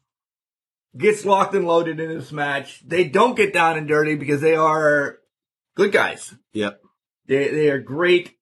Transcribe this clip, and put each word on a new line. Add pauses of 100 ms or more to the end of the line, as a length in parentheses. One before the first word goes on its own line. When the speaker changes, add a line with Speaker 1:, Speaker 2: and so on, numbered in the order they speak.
(960)
Speaker 1:
gets
locked
and
loaded
in (100)
this
match.
They
don't
get
down
and
dirty
because
they
are (580)
good
guys. (180)
Speaker 2:
Yep. (460)
Speaker 1:
They,
they
are
great.